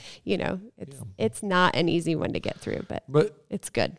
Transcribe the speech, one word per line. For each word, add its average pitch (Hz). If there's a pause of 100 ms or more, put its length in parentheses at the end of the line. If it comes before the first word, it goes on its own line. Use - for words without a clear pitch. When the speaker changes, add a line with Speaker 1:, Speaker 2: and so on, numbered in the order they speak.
(240)
Speaker 1:
you 196
know, - (200)
it's, 139
Speaker 2:
Yeah. 117 (240)
Speaker 1:
it's -
not 185
an 165
easy 165
one -
to -
get -
through, -
but -
Speaker 2:
But 156
Speaker 1:
it's -
good. -